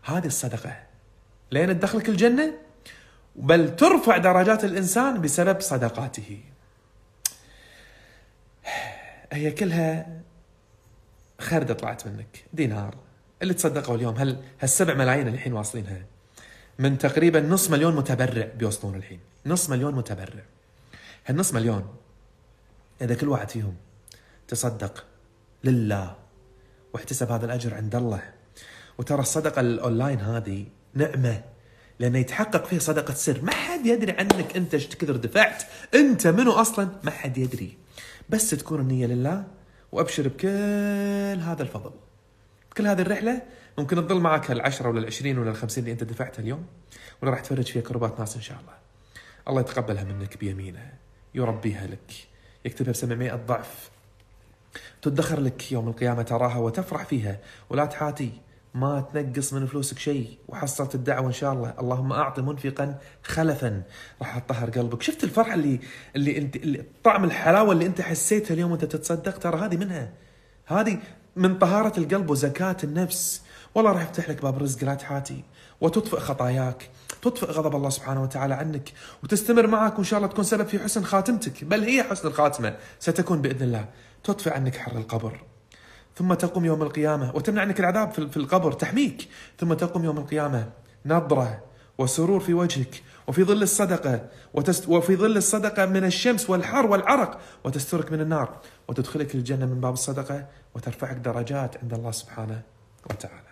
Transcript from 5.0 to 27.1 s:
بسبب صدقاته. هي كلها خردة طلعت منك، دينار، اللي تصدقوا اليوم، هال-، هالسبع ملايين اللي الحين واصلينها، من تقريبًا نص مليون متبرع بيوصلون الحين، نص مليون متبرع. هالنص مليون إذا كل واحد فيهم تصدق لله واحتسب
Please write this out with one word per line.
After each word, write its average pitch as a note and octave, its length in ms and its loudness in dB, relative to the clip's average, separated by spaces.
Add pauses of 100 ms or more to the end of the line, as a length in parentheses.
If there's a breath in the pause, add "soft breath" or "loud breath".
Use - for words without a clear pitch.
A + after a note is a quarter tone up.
بسبب F3 400 2
صدقاته. A#2 800 -4 (3000 loud breath)
هي D3 180 -2
كلها E3 720 -2 (1200)
خردة C#3+ 340 0
طلعت A2+ 320 -8
منك، G#2+ 460 -14
دينار، G#2+ 420 -4 (480)
اللي F#3 120 0
تصدقوا B2+ 420 -2
اليوم، A2+ 180 -2
هال-، C3 280 -2 (180 loud breath)
هالسبع D3+ 340 2
ملايين C3 320 2
اللي A2+ 100 -2
الحين B2+ 160 -4
واصلينها، G2+ 500 -6 (760 loud breath)
من C3+ 200 2
تقريبًا D#3 420 6
نص E3+ 300 2
مليون D#3 260 4
متبرع B2 520 0 (100)
بيوصلون G2+ 360 -2
الحين، F#2+ 260 -12 (260)
نص E3+ 240 0
مليون C#3 240 0
متبرع. G2+ 500 -6 (840 loud breath)
هالنص E3 280 0
مليون A2 420 0 (1080)
إذا A#2+ 120 0
كل D3 140 0
واحد G#2+ 220 0
فيهم G2+ 260 -6 (720 loud breath)
تصدق A2 560 -6 (600)
لله G#2 520 2 (760 soft breath)
واحتسب A#2+ 400 -4